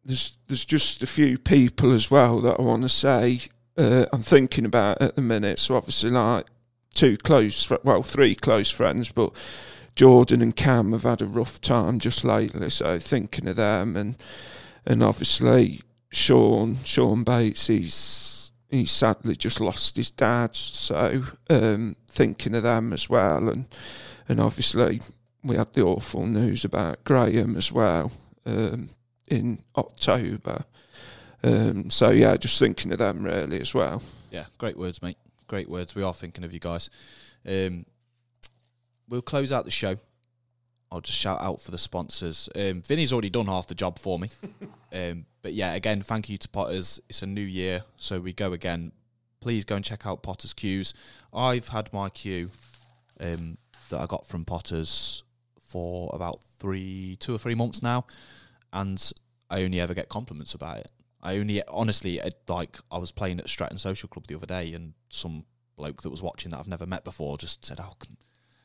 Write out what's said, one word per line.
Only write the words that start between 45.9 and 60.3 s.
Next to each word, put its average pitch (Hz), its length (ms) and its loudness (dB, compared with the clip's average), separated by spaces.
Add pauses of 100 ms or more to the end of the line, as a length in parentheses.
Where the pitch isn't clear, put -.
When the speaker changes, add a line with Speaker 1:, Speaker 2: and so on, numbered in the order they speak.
Speaker 2:
thank 107 300 -6
you 101 80 -8
to - 100 -12
Potters. 92 600 -6
It's - 120 -10
a 95 40 -10
new 98 160 -8
year, 92 420 -6 (140)
so 92 240 -8
we 90 100 -10
go 92 220 -4
again, 85 400 -8 (520)
please 113 180 -4
go 104 120 -6
and 98 100 -6
check 107 220 -12
out - 160 -8
Potter's 98 300 -12
Cues. 95 380 -6 (400)
I've 123 360 -4
had 107 260 -10
my 98 160 -6
cue, 92 400 -10 (720)
um, 85 400 -10 (320)
that 73 100 -6
I 80 60 -6
got - 180 -10
from 85 180 -10
Potter's - 800 -6 (380)
for 87 540 -10
about 85 280 -10
three, 95 800 -12
two 120 160 -8
or - 20 -6
three 117 160 -6
months 117 300 -4
now, 123 240 -2 (640)
and 95 380 -6 (400)
I 95 100 -4
only 92 180 -2
ever 87 140 -4
get 87 160 -10
compliments 76 460 -12